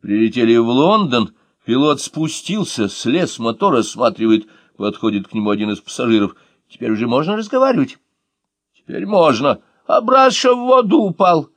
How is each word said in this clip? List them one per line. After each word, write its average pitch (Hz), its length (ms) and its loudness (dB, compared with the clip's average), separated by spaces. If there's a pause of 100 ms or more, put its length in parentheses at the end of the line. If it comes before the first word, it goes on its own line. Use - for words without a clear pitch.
Прилетели 113 560 2
в 117 120 2
Лондон. 135 640 0 (300)
Пилот 139 360 0
спустился, 160 880 -6
слез 147 440 -4
с - 60 -16
мотора, 117 400 -2
осматривает. 110 680 0 (300)
Подходит 104 520 -4
к - 60 -20
нему 104 160 -4
один 104 200 -2
из 101 100 -8
пассажиров. 113 560 0 (320)
Теперь 117 240 -6
уже 110 140 -2
можно 151 300 0
разговаривать? 233 640 -2 (760)
Теперь - 300 -10
можно. 151 540 2 (260)
А - 140 2
Браша 254 540 2
в 247 40 -4
воду 247 400 2
упал. 175 580 0